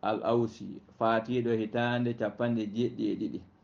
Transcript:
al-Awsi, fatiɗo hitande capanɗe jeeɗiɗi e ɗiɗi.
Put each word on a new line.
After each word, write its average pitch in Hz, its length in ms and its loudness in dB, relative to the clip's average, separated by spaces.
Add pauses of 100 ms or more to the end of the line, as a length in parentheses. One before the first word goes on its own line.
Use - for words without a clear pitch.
al-Awsi, 110 760 0 (180)
fatiɗo 117 540 2
hitande 120 640 0
capanɗe 117 500 0
jeeɗiɗi 117 460 -2
e - 40 -2
ɗiɗi. - 240 -6 (240)